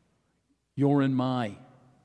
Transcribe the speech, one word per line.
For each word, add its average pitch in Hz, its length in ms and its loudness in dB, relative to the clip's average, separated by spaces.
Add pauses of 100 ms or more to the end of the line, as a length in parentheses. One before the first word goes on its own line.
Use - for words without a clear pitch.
(760)
your 139 260 2
and 135 120 0
my 127 420 -2 (480)